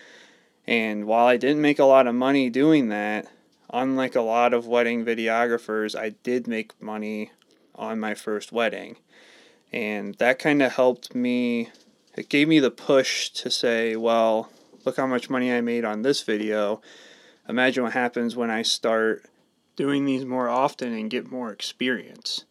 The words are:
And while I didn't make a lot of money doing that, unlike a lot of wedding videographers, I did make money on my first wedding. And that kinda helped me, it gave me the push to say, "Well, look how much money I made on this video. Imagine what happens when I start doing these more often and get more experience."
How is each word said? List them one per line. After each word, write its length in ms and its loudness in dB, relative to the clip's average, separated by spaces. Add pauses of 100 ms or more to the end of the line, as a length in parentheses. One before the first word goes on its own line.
(680)
And 400 -2
while 200 4
I 120 6
didn't 220 2
make 180 2
a 60 6
lot 220 8
of 80 0
money 340 2
doing 400 4
that, 380 -4 (460)
unlike 420 -2
a 60 2
lot 340 2
of 120 0
wedding 380 0
videographers, 920 -2
I 120 -4 (120)
did 240 -2
make 340 -6
money 520 -8 (420)
on 240 -8
my 160 -4
first 380 -8
wedding. 440 -4 (760)
And 440 -6
that 220 2
kinda 300 2
helped 460 0
me, 560 -2 (460)
it 120 -10
gave 180 2
me 140 6
the 100 4
push 600 0
to 200 -10
say, 460 0
"Well, 540 2 (340)
look 120 -2
how 100 -2
much 240 -4
money 220 0
I 100 0
made 220 -2
on 180 -4
this 200 2
video. 580 -2 (680)
Imagine 340 0
what 120 -4
happens 420 -2
when 140 -4
I 120 -2
start 640 0 (500)
doing 300 -2
these 200 -2
more 240 -4
often 440 -2
and 180 -6
get 200 -6
more 200 -8
experience." 1000 -8